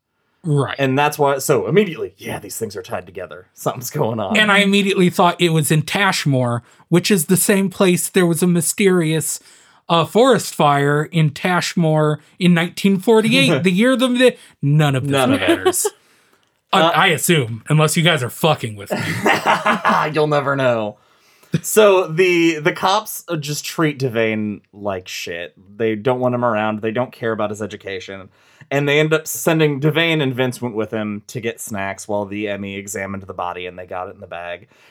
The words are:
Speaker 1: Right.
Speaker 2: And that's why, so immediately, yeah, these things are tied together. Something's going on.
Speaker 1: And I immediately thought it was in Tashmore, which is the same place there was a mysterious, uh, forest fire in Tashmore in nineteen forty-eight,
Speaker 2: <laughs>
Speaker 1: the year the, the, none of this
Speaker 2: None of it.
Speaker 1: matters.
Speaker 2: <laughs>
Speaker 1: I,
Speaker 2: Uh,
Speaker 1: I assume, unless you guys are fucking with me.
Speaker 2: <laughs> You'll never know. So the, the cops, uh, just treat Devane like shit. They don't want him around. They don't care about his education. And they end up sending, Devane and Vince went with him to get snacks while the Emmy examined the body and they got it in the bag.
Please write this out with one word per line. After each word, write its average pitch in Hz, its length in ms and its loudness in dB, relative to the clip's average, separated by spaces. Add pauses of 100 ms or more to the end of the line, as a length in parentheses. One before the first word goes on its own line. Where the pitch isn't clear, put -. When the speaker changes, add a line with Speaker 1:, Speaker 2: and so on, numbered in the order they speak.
(440)
Speaker 1:
Right. 147 340 0
Speaker 2:
And 135 180 2
that's 147 220 0
why, 139 200 2
so 123 280 0
immediately, 147 520 0
yeah, 120 200 -10
these - 180 -14
things 107 200 -8
are 95 60 -10
tied 95 220 -10
together. 87 480 -16
Something's 123 380 -8
going 117 300 -2
on. 101 160 -2
Speaker 1:
And 214 160 4
I 196 60 4
immediately 196 520 2
thought 175 300 2
it 175 80 2
was 160 240 2
in 156 100 2
Tashmore, 131 800 -2 (260)
which 175 220 2
is 202 160 2
the 185 100 2
same 196 320 2
place 180 400 2
there 185 180 2
was 170 180 0
a - 20 2
mysterious, 170 960 0 (480)
uh, 165 160 2
forest 214 500 2
fire 147 520 2
in 160 240 2
Tashmore 156 920 0 (180)
in 180 160 4
nineteen 185 460 0
forty-eight, 220 580 4
Speaker 2:
<laughs> - 60 -2
Speaker 1:
the 190 80 4
year 240 240 4
the, 254 100 0
the, 247 300 4 (260)
none 147 320 4
of 127 80 -2
this 139 80 -4
Speaker 2:
None 139 220 2
of 277 100 0
it. - 60 0
Speaker 1:
matters. 349 440 0
Speaker 2:
<laughs> - 40 -20 (760)
Speaker 1:
I, 190 80 4
Speaker 2:
Uh, 165 100 4
Speaker 1:
I 170 180 2
assume, 117 600 0
unless 156 280 2
you 160 80 0
guys 160 180 2
are 113 80 -4
fucking 127 460 -2
with 101 160 -14
me. 208 60 -4
Speaker 2:
<laughs> 180 1120 0
You'll 151 140 2
never 143 300 0
know. 117 420 0 (640)
So 196 460 4
the, 165 500 2
the 156 140 0
cops, 202 560 -2
uh, 170 80 -4
just 147 280 -8
treat 151 360 -2
Devane 110 600 -2 (120)
like 98 360 -8
shit. 87 460 -12 (240)
They 110 160 0
don't 123 260 -2
want 127 140 0
him 120 100 -2
around. 107 380 -2
They 113 80 -2
don't 123 220 -4
care 117 200 -4
about 104 180 -4
his 107 120 -8
education. 98 680 -12 (400)
And 143 200 -2
they 143 100 4
end 156 160 2
up 156 140 -2
sending, 156 520 0
Devane 156 400 0
and 131 140 -2
Vince 127 260 -2
went 120 140 -8
with 107 160 -4
him 107 380 -6
to 120 120 -10
get 113 200 -8
snacks 98 480 -8
while 104 180 -2
the 104 220 -6
Emmy 98 280 -8
examined 98 460 -10
the 95 100 -16
body 90 340 -8
and 90 120 -14
they 92 80 -14
got 92 220 -10
it - 80 -18
in 98 40 -20
the 98 60 -18
bag. 87 400 -14 (240)